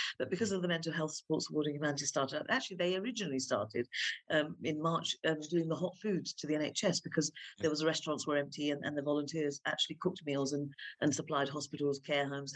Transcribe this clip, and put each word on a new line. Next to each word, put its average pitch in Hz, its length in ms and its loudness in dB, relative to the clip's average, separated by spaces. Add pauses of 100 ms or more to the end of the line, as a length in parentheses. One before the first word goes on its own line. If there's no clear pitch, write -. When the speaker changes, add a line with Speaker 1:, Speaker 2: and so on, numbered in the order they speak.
(180)
Speaker 1:
but 131 100 -2
because 190 240 0
of 190 80 2
the 175 80 2
Mental 165 240 0
Health 156 220 0
Support 165 300 0
Supporting 151 320 0
Humanity 147 280 0
started, 139 460 0
actually 240 260 0
they 180 200 2
originally 196 420 -2
started, 113 480 0 (440)
um, 156 240 4 (100)
in 156 180 0
March, 160 340 0 (100)
um, 160 100 4 (120)
doing 165 200 2
the 156 80 2
hot 170 260 0
food 190 240 0
to - 200 -8
the 147 100 2
N 151 60 2
H - 220 -2
S 185 160 4
because - 320 0 (240)
Speaker 2:
Yeah. - 60 -14
Speaker 1:
there 160 80 4
was 151 140 0
restaurants 156 420 0
were 147 100 2
empty, 143 340 0
and, 143 140 -2
and 147 140 -2
the 139 40 0
volunteers 147 640 0
actually - 380 0
cooked - 240 2
meals 139 260 0
and, 147 160 0 (320)
and 147 140 4
supplied 151 340 0
hospitals, 143 560 -2
care 143 240 2
homes, 139 280 -6